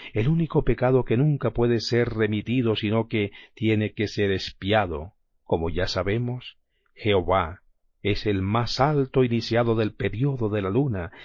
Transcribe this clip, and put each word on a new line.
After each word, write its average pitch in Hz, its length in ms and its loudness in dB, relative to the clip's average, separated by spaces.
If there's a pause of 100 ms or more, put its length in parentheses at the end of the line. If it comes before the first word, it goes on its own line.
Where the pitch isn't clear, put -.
(140)
el 110 140 0
único 165 360 0
pecado 127 400 2
que 113 140 0
nunca 139 340 2
puede 120 280 2
ser 117 300 0
remitido, 110 680 0
sino 110 320 0
que 104 240 -2 (220)
tiene 107 400 0
que 107 140 -2
ser 101 240 0
expiado. 92 840 -2 (300)
Como 82 260 -2
ya 85 180 0
sabemos, 117 720 -4 (360)
Jehová 92 680 0 (400)
es 104 240 -2
el 98 160 0
más 110 380 -2
alto 135 440 2
iniciado 117 520 0
del 110 180 0
periodo 113 560 -2
de 104 120 -2
la 95 80 -2
luna, 101 420 -2 (140)